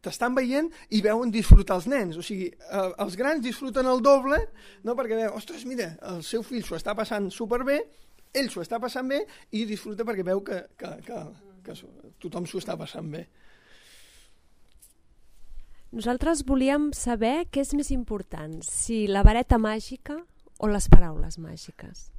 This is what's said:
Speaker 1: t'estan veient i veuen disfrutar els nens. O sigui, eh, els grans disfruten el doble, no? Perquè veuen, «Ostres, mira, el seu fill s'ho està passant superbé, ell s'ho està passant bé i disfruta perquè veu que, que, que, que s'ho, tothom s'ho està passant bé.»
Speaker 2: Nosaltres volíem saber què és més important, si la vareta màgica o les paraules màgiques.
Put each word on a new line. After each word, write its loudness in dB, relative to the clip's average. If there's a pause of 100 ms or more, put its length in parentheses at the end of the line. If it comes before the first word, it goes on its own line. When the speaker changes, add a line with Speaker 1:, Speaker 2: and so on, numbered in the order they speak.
Speaker 1:
t'estan -4
veient -2 (260)
i 2
veuen 0
disfrutar 8
els -8
nens. -4
O -
sigui, -8
eh, -8 (180)
els -6
grans -2
disfruten -4
el 0
doble, 4 (480)
no? -4
Perquè -4
veuen, -4
«Ostres, -14
mira, -6 (240)
el -10
seu -6
fill -8
s'ho -10
està -6
passant -6
superbé, -4 (580)
ell -4
s'ho -8
està -8
passant -6
bé -2 (340)
i -4
disfruta -8
perquè -6
veu -2
que, -8 (160)
que, -14 (140)
que, -12 (420)
que -16
s'ho, -20 (320)
tothom -10
s'ho -10
està -8
passant -12
bé.» -12 (2750)
Speaker 2:
Nosaltres -2
volíem 0
saber -2
què -2
és -4
més -2
important, -8
si -4
la 2
vareta 6
màgica -6 (400)
o -4
les 0
paraules 10
màgiques. -18